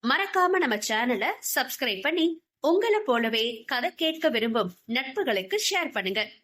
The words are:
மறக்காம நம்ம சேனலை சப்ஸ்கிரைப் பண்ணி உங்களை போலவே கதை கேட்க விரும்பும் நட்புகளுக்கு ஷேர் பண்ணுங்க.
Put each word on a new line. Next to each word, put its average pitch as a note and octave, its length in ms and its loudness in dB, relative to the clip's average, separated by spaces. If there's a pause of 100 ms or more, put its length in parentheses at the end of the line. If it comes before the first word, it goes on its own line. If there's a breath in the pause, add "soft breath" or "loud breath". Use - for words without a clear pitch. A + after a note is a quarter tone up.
மறக்காம F4+ 580 2
நம்ம B3 160 2
சேனலை A3+ 520 0 (160)
சப்ஸ்கிரைப் B3 560 -2
பண்ணி D#4+ 260 2 (320)
உங்களை G#4 400 4
போலவே A#3 440 2 (200)
கதை B3+ 320 -2
கேட்க D#4+ 340 0
விரும்பும் A3+ 420 0 (140)
நட்புகளுக்கு C4 760 -2
ஷேர் F#4 320 -2
பண்ணுங்க. G3 300 -2 (220)